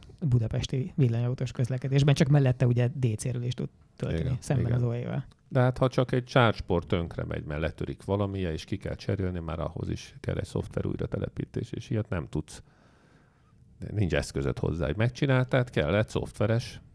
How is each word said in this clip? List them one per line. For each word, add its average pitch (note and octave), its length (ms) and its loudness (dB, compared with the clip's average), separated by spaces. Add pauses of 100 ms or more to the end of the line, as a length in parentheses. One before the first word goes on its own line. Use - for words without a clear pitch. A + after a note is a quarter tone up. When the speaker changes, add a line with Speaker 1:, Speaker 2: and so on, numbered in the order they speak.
(200)
Speaker 1:
budapesti B2 760 0
villanyautós A#2+ 560 0
közlekedésben, C3+ 640 2
csak - 140 4
mellette C3+ 400 6
ugye A#2+ 200 4
D B2+ 180 -2 (120)
C-ről B2 260 -4
is B2 100 -4
tud C#3 160 -6 (260)
tölteni, D#3+ 260 -2
Speaker 2:
Igen, B2+ 180 0
Speaker 1:
szemben B2+ 260 0
Speaker 2:
igen. A#2 120 2
Speaker 1:
az A#2+ 60 2
Zoe-val. A#2+ 420 -2 (260)
Speaker 2:
De C#3 80 2
hát, B2+ 180 4
ha C3 120 4
csak B2+ 220 0
egy B2+ 120 0
charge A#2+ 420 4
port F2 220 2
tönkre E2+ 400 -2
megy, D#2 160 -6
mert D2+ 180 -4
letörik - 420 -4
valamilyen, G2 480 -2
és D#2+ 120 -6
ki - 140 -6
kell - 180 -6
cserélni, F#2 440 -2
már E2 200 -6
ahhoz D#2+ 300 -6
is - 300 -8
kell - 180 -4
egy - 80 -2
szoftver - 400 -4
újratelepítés, - 840 -6
és - 180 -10
ilyet A2 200 -4
nem E2+ 200 -4
tudsz. - 340 -8 (1160)
De - 120 -10
nincs F#2+ 220 0
eszközöd C#2 460 0
hozzá, D#2+ 260 0
hogy D2 120 0
megcsináld, B2+ 500 2
tehát B2 220 0
kell E2 260 2
egy G#2+ 120 2
szoftveres - 760 -2 (140)